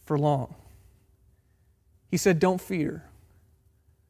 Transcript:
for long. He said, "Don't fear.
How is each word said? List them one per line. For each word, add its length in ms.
for 140
long. 380
He 60
said, 220
"Don't 220
fear. 420